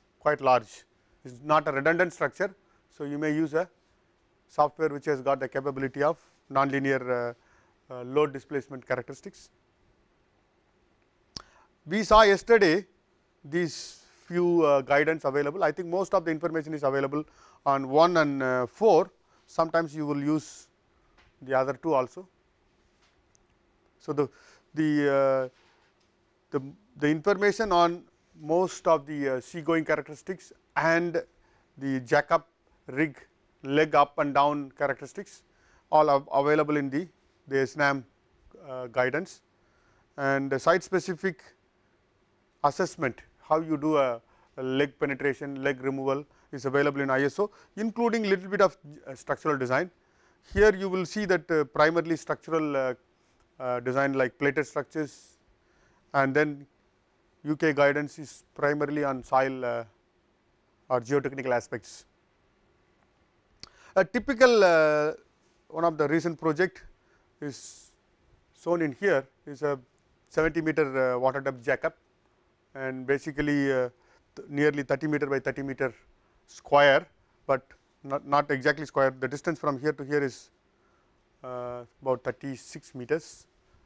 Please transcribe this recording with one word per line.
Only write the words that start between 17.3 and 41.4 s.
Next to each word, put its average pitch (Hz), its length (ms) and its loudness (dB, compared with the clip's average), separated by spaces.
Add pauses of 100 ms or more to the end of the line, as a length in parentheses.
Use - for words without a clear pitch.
on 135 220 0
one 165 280 4
and, 143 260 0
uh, 127 240 0
four. 190 440 2 (360)
Sometimes 165 480 -2
you 156 120 -6
will 143 160 -2
use 147 460 -4 (720)
the 135 120 -4
other 131 200 0
two 160 180 -4
also. 139 340 -2 (1700)
So, - 140 -6
the, 139 160 0 (460)
the, 147 380 2
uh, 135 360 2 (1000)
the, 143 120 -4 (340)
the 147 120 0
information 196 640 0
on 175 320 4 (360)
most 165 460 -2
of 160 200 2
the, 143 220 -4
uh, 131 120 -2
seagoing 165 440 -2
characteristics 151 680 -6 (240)
and 165 460 0 (560)
the 135 220 -4
jack-up 147 480 0 (380)
rig 139 320 -2 (440)
leg 147 320 2
up 143 240 4
and 143 160 -2
down 143 380 0
characteristics 143 680 -8 (480)
all 151 200 4
av-, 139 220 2
available 151 440 2
in 139 140 -4
the, 156 180 -6 (400)
the 135 80 -2
snam, 139 480 0 (640)
uh, 127 200 -10
guidance, 127 540 -2 (760)
and 139 340 -2
the 135 80 0
site 170 240 0
specific 185 600 -6 (1200)